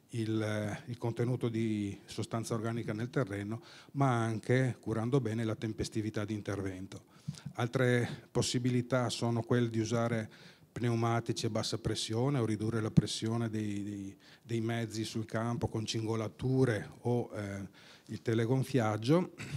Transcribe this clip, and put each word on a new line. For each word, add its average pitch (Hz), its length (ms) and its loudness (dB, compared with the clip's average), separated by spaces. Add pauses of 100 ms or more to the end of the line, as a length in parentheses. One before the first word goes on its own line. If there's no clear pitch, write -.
il, 110 320 0
eh, 107 500 -2
il 113 60 -6
contenuto 120 520 0
di 107 560 -2
sostanza 113 480 -4
organica 113 400 -2
nel 117 160 -4
terreno, 104 520 -2 (320)
ma 127 300 4
anche 120 560 2
curando 110 400 0
bene 113 240 0
la 110 120 0
tempestività 107 720 -2
di 110 80 -4
intervento. 98 800 -6 (420)
Altre 123 760 2
possibilità 123 800 2
sono 117 320 0
quelle 120 280 4
di 110 100 0
usare 113 500 0 (420)
pneumatici 117 760 0
a 110 40 0
bassa 107 280 -2
pressione 117 640 0
o 113 60 4
ridurre 110 360 0
la 107 80 0
pressione 113 600 2
dei, 104 340 -2
dei, 101 340 -8 (240)
dei 117 200 -4
mezzi 113 420 -2
sul 107 220 -4
campo 117 420 -2
con 110 180 -2
cingolature 113 1040 0 (120)
o, 120 320 0
eh, 101 340 -6 (400)
il 107 140 -8
telegonfiaggio 117 1120 4 (240)